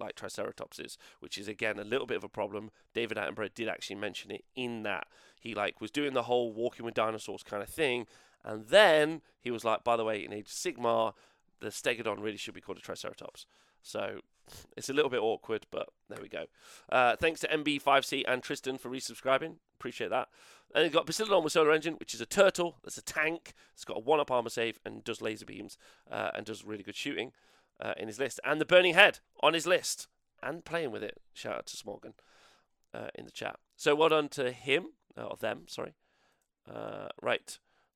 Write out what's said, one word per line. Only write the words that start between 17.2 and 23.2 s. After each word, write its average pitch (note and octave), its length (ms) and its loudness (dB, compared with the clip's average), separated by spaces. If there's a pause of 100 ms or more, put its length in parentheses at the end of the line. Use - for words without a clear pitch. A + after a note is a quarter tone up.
to - 100 -2
M D3 120 0
B C#3+ 160 0
five C3+ 260 4
C C#3 220 -4
and B2+ 160 0
Tristan C3+ 360 -6
for A#2+ 120 -12
resubscribing. C3+ 640 -2 (180)
Appreciate A#2 360 -6
that. A#2+ 180 -2 (460)
And D#3 100 6
you've D#3 80 2
got D#3 140 10
Bastiladon G3+ 380 6
with - 80 0
Solar D#3 200 8
Engine, D#3+ 220 2
which - 200 -10
is A2+ 60 -8
a A2+ 60 -6
turtle. F3+ 560 6
That's - 160 -12
a - 40 -12
tank. D#3+ 520 -4 (180)